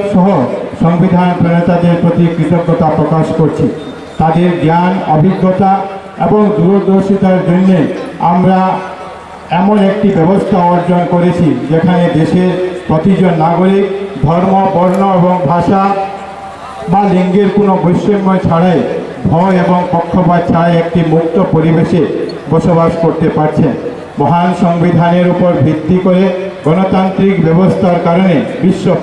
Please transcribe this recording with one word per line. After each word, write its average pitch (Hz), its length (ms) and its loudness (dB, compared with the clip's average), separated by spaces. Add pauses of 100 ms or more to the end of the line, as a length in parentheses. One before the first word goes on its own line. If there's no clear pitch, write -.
(140)
সহ 185 140 4 (560)
সংবিধান 175 460 2 (100)
প্রণেতাদের 170 640 2
প্রতি 170 240 2 (100)
কৃতজ্ঞতা 165 540 0
প্রকাশ 160 360 0 (120)
করছি। 156 300 0 (500)
তাদের 165 320 0 (140)
জ্ঞান, 175 300 0 (140)
অভিজ্ঞতা 185 640 2 (540)
এবং 214 160 2 (160)
দূরদর্শিতার 190 880 2
জন্যে 185 320 4 (400)
আমরা 185 400 2 (920)
এমন 196 300 0
একটি 196 300 0
ব্যবস্থা 185 480 0
অর্জন 175 440 0 (100)
করেছি, 175 360 2 (240)
যেখানে 175 420 2
দেশের 180 380 0 (360)
প্রতিজন 170 500 0
নাগরিক 185 480 2 (380)
ধর্ম, 180 300 0 (220)
বর্ণ 180 260 0 (180)
এবং 180 160 2 (120)
ভাষা 175 340 0 (1120)
বা 202 100 2 (120)
লিঙ্গের 185 440 2
কোনো 190 260 2
বৈষম্য 190 640 0
ছাড়াই, 170 320 2 (460)
ভয় 185 320 2
এবং 175 220 0 (120)
পক্ষপাত 170 500 0 (100)
ছাড়াই 170 260 2
একটি 165 220 0 (100)
মুক্ত 165 420 0
পরিবেশে 160 800 0 (220)
বসবাস 165 400 2 (100)
করতে 160 280 0
পারছেন। 156 440 0 (460)
মহান 170 420 0
সংবিধানের 170 680 2
উপর 175 220 2 (140)
ভিত্তি 156 320 0
করে 185 260 2 (420)
গণতান্ত্রিক 190 800 0
ব্যবস্থার 175 580 2
কারণে 180 320 2 (260)
বিশ্ব 180 420 0